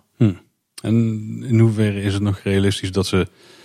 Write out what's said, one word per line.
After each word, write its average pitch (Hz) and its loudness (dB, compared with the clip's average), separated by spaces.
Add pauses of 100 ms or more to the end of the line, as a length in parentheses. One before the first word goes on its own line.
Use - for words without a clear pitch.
(180)
Hm. 104 2 (480)
En 107 -2 (500)
in 120 2
hoeverre 107 2
is 98 -2
het 101 -2
nog 101 -2
realistisch 98 0
dat 95 -2
ze 90 0 (380)